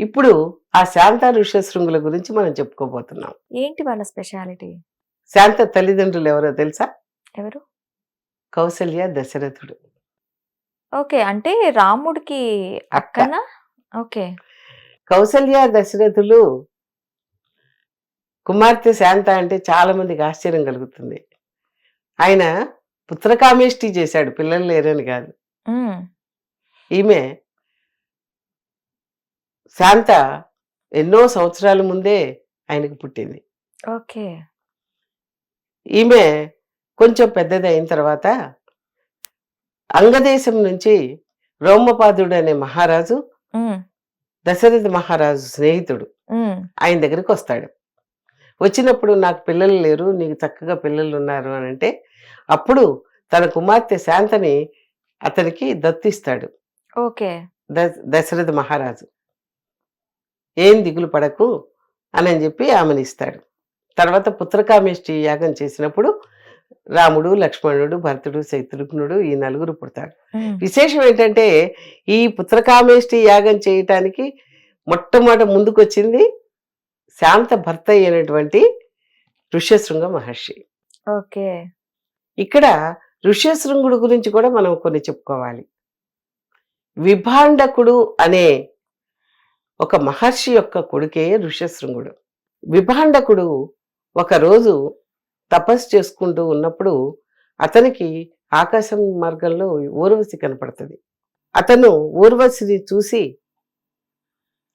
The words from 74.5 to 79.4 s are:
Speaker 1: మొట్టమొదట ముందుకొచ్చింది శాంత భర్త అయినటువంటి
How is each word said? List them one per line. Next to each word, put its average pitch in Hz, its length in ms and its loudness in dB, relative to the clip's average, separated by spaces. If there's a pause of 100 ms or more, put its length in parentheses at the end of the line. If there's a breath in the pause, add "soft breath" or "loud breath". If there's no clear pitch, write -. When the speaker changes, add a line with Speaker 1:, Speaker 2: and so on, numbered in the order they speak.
Speaker 1:
మొట్టమొదట 233 540 2
ముందుకొచ్చింది 214 960 2 (720)
శాంత 208 440 2
భర్త 170 340 -6
అయినటువంటి 175 920 2 (720)